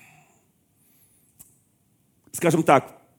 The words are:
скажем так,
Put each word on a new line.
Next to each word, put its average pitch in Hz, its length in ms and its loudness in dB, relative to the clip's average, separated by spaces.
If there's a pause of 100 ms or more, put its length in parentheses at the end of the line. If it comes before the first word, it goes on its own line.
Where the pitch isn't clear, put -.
(2250)
скажем 165 320 -2
так, - 380 0 (180)